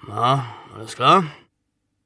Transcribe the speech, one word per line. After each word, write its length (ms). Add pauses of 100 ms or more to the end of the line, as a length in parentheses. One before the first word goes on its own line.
„Na, 440 (280)
alles 220
klar?“ 280 (800)